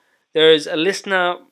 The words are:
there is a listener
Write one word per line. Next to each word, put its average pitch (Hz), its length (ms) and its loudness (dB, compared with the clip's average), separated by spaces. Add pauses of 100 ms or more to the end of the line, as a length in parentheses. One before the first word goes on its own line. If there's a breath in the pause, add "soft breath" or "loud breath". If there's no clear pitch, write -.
(340)
there 160 180 4
is 151 160 2
a 175 80 -8
listener 180 640 -4 (140)